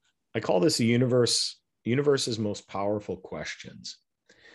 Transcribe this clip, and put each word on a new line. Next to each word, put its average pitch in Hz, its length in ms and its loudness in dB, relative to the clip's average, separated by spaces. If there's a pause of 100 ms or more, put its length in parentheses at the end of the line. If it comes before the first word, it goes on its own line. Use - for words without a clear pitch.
(360)
I - 20 -2
call 165 220 0
this 170 180 2
a 123 60 2
universe, 120 760 2 (220)
universe's 131 560 0
most 104 300 -4
powerful 101 480 -4
questions. - 800 -12 (580)